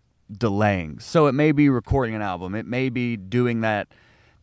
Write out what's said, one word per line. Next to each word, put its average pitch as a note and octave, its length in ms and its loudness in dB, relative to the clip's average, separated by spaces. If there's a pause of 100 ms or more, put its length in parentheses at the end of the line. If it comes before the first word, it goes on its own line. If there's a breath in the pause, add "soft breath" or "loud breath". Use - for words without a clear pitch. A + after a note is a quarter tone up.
(320)
delaying. G2+ 680 0
So D#3 280 2
it B2+ 60 2
may D3+ 180 2
be C#3+ 180 4
recording B2 460 0
an G#2+ 80 -6
album. F#2 320 -6
It A2 100 -6
may B2+ 240 -4
be A#2+ 260 -4
doing A2+ 460 0
that, G#2+ 280 -2 (540 soft breath)